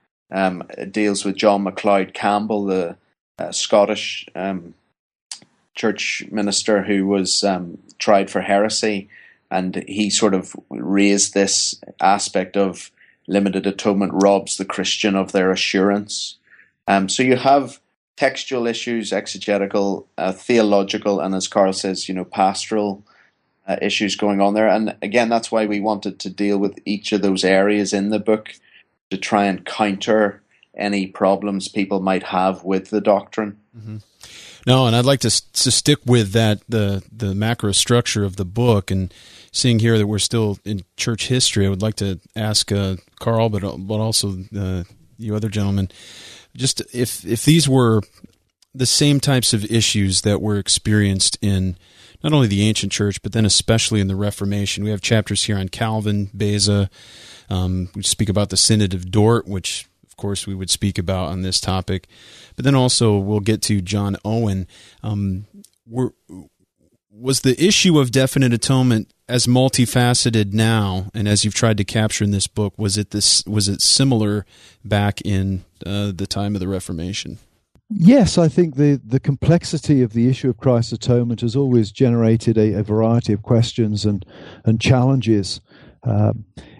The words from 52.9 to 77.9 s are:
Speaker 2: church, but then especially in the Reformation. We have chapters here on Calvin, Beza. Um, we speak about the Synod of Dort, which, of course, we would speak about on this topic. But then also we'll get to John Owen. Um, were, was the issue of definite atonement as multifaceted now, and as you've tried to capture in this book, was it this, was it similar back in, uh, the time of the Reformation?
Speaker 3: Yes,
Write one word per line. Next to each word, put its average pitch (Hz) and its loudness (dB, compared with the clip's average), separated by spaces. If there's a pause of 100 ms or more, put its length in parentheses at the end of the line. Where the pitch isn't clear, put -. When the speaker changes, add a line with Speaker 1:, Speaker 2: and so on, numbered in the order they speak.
Speaker 2:
church, 101 -2
but 104 -10
then 110 2
especially 110 2
in 98 0
the 95 -2
Reformation. 101 -4
We 107 -2
have 101 -4
chapters 107 0
here 104 -2
on 95 -4
Calvin, 104 -2
Beza. 101 0 (600)
Um, 92 -2
we 98 -8
speak - -2
about 101 0
the 95 -6
Synod 104 2
of 92 -8
Dort, 110 4
which, - -8 (180)
of - -20
course, 101 -6
we 98 -6
would 92 -8
speak - -2
about 92 -2
on 92 -6
this 92 -2
topic. 92 -4 (480)
But 123 -4
then 139 4
also 120 4
we'll 101 0
get 104 0
to 101 0
John 101 -2
Owen. 104 -2 (360)
Um, 101 -4 (380)
were, 117 -4 (1000)
was 123 -4
the 127 2
issue 180 4
of 127 2
definite 131 2
atonement 123 2 (140)
as 120 0
multifaceted 123 2
now, 104 0
and 104 -2
as 104 2
you've 101 -2
tried 110 2
to 101 0
capture 107 -2
in 101 0
this 98 -2
book, 104 -4
was 101 -2
it 104 -4
this, - 0
was 101 -2
it 101 -2
similar 107 2 (380)
back 104 0
in, 95 -2 (220)
uh, 101 -4
the 95 -6
time 104 -4
of 98 -2
the 92 -4
Reformation? 90 -6 (520)
Speaker 3:
Yes, 208 6